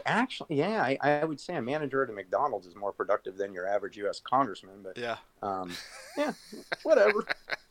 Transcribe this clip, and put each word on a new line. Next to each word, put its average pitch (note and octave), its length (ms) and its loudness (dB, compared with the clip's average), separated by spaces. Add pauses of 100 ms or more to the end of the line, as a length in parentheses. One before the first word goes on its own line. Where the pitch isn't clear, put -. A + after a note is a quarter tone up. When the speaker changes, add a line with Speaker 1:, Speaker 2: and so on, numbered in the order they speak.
Speaker 1:
actually, F3 500 0
yeah, F#3+ 260 2
I, C3+ 200 2
I D3 220 4
would D#3 160 -4
say F3+ 160 -6
a C3 60 -2
manager C3+ 420 0
at A#2+ 60 -2
a - 20 -8
McDonald's G2+ 540 0
is F2 100 -20
more G2+ 160 -4
productive F#2+ 440 0
than G2 160 -4
your F#2 140 -6
average G2+ 300 0
U G2+ 120 -2
S - 120 -4
congressman, G2+ 640 0
but, F#2+ 140 -12
Speaker 2:
Yeah. A#2 220 -4 (240)
Speaker 1:
um, F#2 360 -4 (380)
yeah, C#4+ 180 0 (480)
whatever. - 460 6
Speaker 2:
<laughs> - 300 -6 (120)